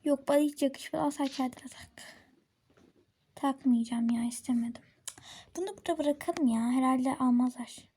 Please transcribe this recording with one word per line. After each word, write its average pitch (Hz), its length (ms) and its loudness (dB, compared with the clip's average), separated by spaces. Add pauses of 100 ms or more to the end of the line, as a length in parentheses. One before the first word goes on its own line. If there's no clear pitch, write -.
Yok, 285 240 0
bana 285 100 4
hiç 294 240 2
yakışmadı. 294 420 -2
Al 294 80 0
sen 285 160 -2
kendine 262 420 -6
tak. - 200 -20 (1500)
Takmayacağım 233 720 0
ya, 233 140 0
istemedim. 240 600 -4 (720)
Bunu 370 120 -4
burada 349 300 -4
bırakalım 294 500 0
ya. 233 240 2
Herhalde 262 480 2
almazlar. 247 560 2 (220)